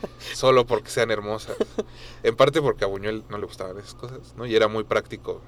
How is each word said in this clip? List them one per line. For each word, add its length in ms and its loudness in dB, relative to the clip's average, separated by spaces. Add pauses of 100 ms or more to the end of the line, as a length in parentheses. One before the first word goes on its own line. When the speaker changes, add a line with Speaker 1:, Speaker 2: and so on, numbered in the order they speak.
Speaker 1:
<laughs> 240 -14
Speaker 2:
solo 320 4
porque 240 -2
sean 220 0
hermosas". 460 -4 (680)
En 120 2
parte 260 4
porque 220 0
a 40 2
Buñuel 420 -6
no 80 -8
le 80 -6
gustaban 320 -10
esas 160 -16
cosas, 420 -16
¿no? 100 -10
Y 100 2
era 120 8
muy 160 -2
práctico, 640 -4